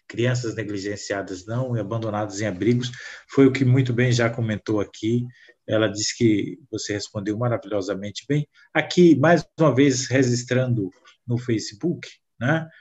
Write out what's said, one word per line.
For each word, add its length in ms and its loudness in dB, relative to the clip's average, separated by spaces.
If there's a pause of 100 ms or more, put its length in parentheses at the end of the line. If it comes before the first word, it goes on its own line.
crianças 480 -2
negligenciadas 920 -8
não 320 -4
e 40 -2
abandonadas 600 -6
em 60 -2
abrigos, 460 0 (360)
foi 180 6
o 60 4
que 120 0
muito 280 4
bem 200 2
já 180 2
comentou 500 -2
aqui. 460 -2 (400)
Ela 220 2
disse 280 -6
que 420 2 (120)
você 220 -6
respondeu 440 -6
maravilhosamente 920 -4
bem. 200 -2 (240)
Aqui, 440 6
mais 280 4 (140)
uma 160 4
vez, 340 2
registrando 840 0 (360)
no 100 -2
Facebook, 720 -4 (320)
né? 280 -2 (120)